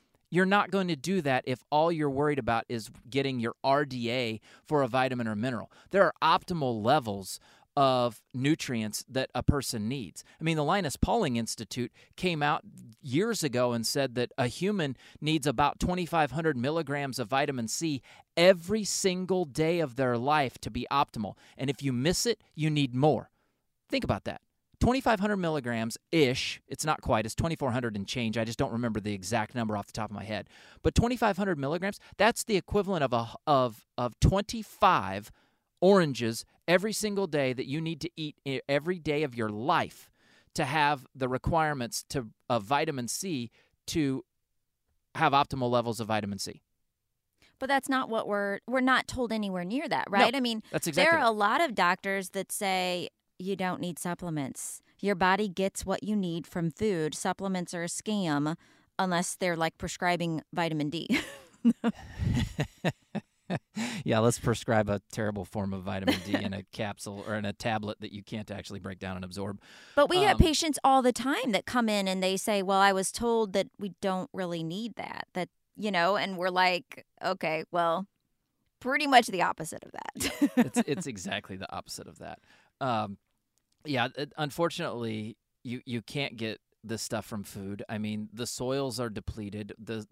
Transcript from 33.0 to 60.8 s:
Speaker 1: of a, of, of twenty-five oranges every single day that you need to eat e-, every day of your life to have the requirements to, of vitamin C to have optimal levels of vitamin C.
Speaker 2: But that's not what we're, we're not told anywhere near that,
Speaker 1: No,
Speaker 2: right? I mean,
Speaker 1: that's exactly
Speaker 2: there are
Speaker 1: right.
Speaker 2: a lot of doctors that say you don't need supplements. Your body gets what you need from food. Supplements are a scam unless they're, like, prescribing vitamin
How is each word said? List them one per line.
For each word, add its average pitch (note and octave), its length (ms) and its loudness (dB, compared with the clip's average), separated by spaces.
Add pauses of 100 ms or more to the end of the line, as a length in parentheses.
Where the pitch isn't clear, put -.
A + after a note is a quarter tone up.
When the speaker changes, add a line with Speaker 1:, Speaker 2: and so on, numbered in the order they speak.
Speaker 1:
of B2 100 2
a, A#2 140 0 (180)
of, B2+ 400 2 (140)
of B2 200 -4
twenty-five F3+ 1120 2 (480)
oranges C#3+ 640 4 (240)
every F#3 240 4
single G3 360 0
day C#3 260 0
that B2 140 -6
you C#3 120 -4
need D#3+ 220 -4
to D#3 140 -6
eat D3+ 200 -8 (100)
e-, C3+ 220 -4
every D3+ 320 0
day D3+ 240 0
of B2 120 -4
your A2 140 0
life A#2 600 -2 (440)
to E3 120 -2
have C#3+ 400 2 (100)
the C3 140 0
requirements C#3+ 800 0
to, B2+ 180 -4 (220)
of A#2 140 2
vitamin C#3 440 0
C C#3 440 -4 (340)
to C#3 400 0 (920)
have D3+ 180 4
optimal C3+ 360 2
levels A#2 300 2
of A2 80 -6
vitamin G#2 320 -2
C. - 220 -10 (960)
Speaker 2:
But C4 100 -4
that's C#4 200 2
not C4 200 0
what A3+ 180 -2
we're, G3+ 400 -2
we're B3+ 120 0
not B3+ 280 4
told A#3 240 -2
anywhere G3 320 -2
near C4 240 -4
that, - 240 -2
Speaker 1:
No, G3+ 60 2
Speaker 2:
right? A#3 180 6
I C#4 40 0
mean, A3+ 220 -2 (100)
Speaker 1:
that's D3+ 160 -2
exactly C#4 240 4
Speaker 2:
there E4 80 4
are C4+ 40 4
Speaker 1:
right. A#3 60 4
Speaker 2:
a - 20 6
lot G#3+ 300 2
of C#4 140 0
doctors F#3+ 560 0
that F#3+ 200 -6
say F3+ 580 -2 (280)
you F#3 180 -4
don't F#3 240 -4
need F3 200 -6
supplements. E3 800 -6 (180)
Your G3+ 140 2
body F#3+ 340 2
gets F#3+ 380 -4
what F#3+ 160 -2
you G#3+ 140 -2
need E3+ 320 -2
from E3+ 240 -2
food. E3 420 0
Supplements F#3+ 640 -4
are E3+ 80 -4
a F3 40 -4
scam E3+ 680 -2 (420)
unless F3+ 380 0
they're, F3 200 0
like, D#3+ 220 0
prescribing E3+ 640 -2 (100)
vitamin D#3 380 0